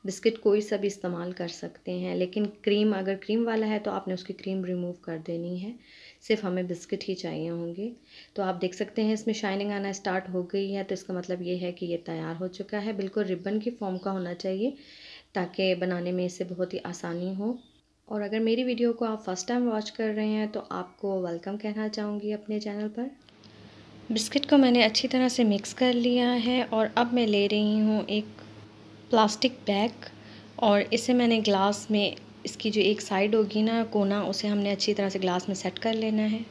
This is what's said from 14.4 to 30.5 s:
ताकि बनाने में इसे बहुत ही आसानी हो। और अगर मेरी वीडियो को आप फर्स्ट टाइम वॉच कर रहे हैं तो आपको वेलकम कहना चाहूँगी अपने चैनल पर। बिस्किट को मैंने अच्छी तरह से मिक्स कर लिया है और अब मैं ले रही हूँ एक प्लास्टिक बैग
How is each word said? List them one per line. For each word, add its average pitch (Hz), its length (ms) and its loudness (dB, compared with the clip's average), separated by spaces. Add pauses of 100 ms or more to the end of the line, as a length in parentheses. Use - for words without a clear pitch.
ताकि 185 420 2
बनाने 180 340 -2
में 180 140 0
इसे 180 200 -4
बहुत 180 280 -4
ही - 120 -6
आसानी 175 500 -6
हो। 220 220 -2 (500)
और 214 140 -4
अगर 208 200 -2
मेरी 226 220 2
वीडियो 240 300 2
को 233 120 -2
आप 220 200 -2
फर्स्ट 277 220 -4
टाइम 247 220 2
वॉच 214 200 -2
कर 220 200 -2
रहे 214 180 0
हैं 214 240 0
तो 214 80 -4 (120)
आपको 185 500 -4
वेलकम 180 360 -4
कहना 214 320 -4
चाहूँगी 208 440 -4
अपने 208 260 -4
चैनल 208 300 -4
पर। 240 200 -6 (1000)
बिस्किट 226 400 0
को 294 80 10
मैंने 247 260 8
अच्छी 220 240 2
तरह 254 220 2
से 247 140 2
मिक्स 202 300 2
कर 254 200 4
लिया 247 360 4 (120)
है 247 240 2
और 220 320 2
अब 240 160 2
मैं 240 140 4
ले 202 200 4
रही 208 300 2
हूँ 214 300 2
एक 214 340 -4 (680)
प्लास्टिक 220 480 4 (100)
बैग 208 380 0 (560)